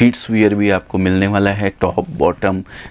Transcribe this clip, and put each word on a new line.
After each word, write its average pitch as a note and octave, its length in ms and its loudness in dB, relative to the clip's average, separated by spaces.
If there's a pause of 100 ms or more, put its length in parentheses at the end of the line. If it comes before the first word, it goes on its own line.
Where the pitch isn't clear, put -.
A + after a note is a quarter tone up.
किड्स A#2+ 300 0
वियर G#2+ 240 4
भी G#2 160 0
आपको F#2+ 280 -2
मिलने F#2+ 280 2
वाला G2+ 240 0
है, G2 300 -4
टॉप, F2+ 300 -2
बॉटम, F#2+ 520 -2 (280)